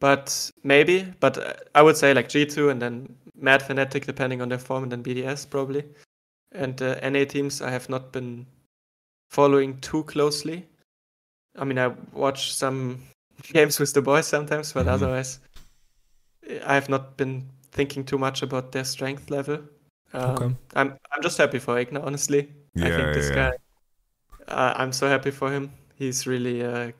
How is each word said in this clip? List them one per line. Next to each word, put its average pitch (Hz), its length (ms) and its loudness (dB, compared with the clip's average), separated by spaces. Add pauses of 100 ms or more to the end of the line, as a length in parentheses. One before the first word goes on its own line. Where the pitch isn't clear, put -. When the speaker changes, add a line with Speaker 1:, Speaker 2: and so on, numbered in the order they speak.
Speaker 1:
But 139 500 2 (140)
maybe, 165 560 6
but, 135 180 4
uh, - 140 -6 (220)
I 147 80 10
would 151 140 10
say, 139 180 6
like, 120 140 4
G 147 180 2
two 147 240 2
and 123 100 -2
then 120 340 -8 (220)
Mad 135 260 4
Fnatic, 139 440 -2
depending 127 360 -4
on 123 60 -4
their 123 100 -2
form, 131 240 -6
and 123 100 -6
then 120 100 -8
B 127 120 -6
D 127 100 -4
S 139 200 -6
probably. 139 400 -4 (680)
And, 131 300 -6
uh, 131 200 -2
N 139 140 -2
A 139 80 4
teams 139 380 -4
I 127 80 -4
have 127 180 -6
not 131 240 -8
been 123 340 -10 (840)
following 139 500 4
too 156 240 -4
closely. 151 600 -4 (920)
I 143 80 -8
mean, 135 140 -2
I 127 100 2 (240)
watch 139 400 -2
some 131 500 -4 (220)
<laughs> - 180 -20 (100)
games 151 260 6
with 143 140 0
the 139 100 4
boys 147 240 4
sometimes, 151 460 -2
but 127 140 0
Speaker 2:
Mm-hmm. 127 80 2
Speaker 1:
otherwise, 131 440 -2 (1300)
I 139 80 2
have 135 140 0
not 135 280 -4
been 131 320 -4 (240)
thinking 139 320 -4
too 135 140 -2
much 135 240 -2
about 131 300 -6
their 131 120 -4
strength 135 460 -8
level. 147 300 -4 (520)
Um, 127 180 -2
Speaker 2:
Okay. 127 240 -2 (200)
Speaker 1:
I'm, 139 240 0 (140)
I'm 151 100 -4
just 170 160 -2
happy 135 220 2
for 120 160 -2
Igna, 127 280 -4
honestly. 143 480 -2 (240)
I 85 120 0
Speaker 2:
Yeah, 85 80 0
Speaker 1:
think 78 180 0
this 71 160 0
Speaker 2:
yeah, 67 60 0
yeah. 131 140 2
Speaker 1:
guy, - 1040 -16
uh, 127 240 0
I'm 131 160 -4
so 139 160 -2
happy 139 220 2
for 135 220 -4
him. 139 200 -6 (220)
He's 131 320 -6
really 123 360 -2
a 120 380 -6